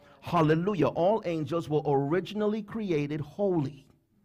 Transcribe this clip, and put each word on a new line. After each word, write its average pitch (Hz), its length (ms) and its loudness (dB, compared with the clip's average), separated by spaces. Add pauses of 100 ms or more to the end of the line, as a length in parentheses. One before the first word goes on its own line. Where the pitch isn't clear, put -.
(220)
Hallelujah. 160 680 2
All 190 360 2
angels 160 420 -4
were 147 160 0
originally 185 760 0
created 156 600 -2
holy. 175 680 -2 (380)